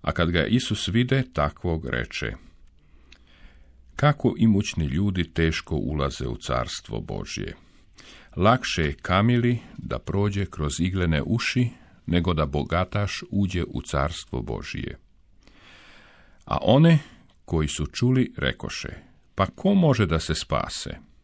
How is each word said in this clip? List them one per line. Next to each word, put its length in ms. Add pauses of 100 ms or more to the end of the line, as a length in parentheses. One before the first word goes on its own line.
A 100
kad 200
ga 140
Isus 420
vide 360 (100)
takvog, 520
reče: 480 (1600)
„Kako 420
imućni 480
ljudi 480
teško 420
ulaze 520
u 100
carstvo 640
Božje. 540 (800)
Lakše 480
je 100
kamili 680 (180)
da 220
prođe 460
kroz 340
iglene 460
uši, 440 (360)
nego 280
da 120
bogataš 840
uđe 340
u 180
carstvo 600
Božje.” 560 (1500)
A 160
one 380 (460)
koji 220
su 180
čuli, 520
rekoše: 520 (460)
„Pa 100
ko 280
može 320
da 140
se 160
spase?” 600 (260)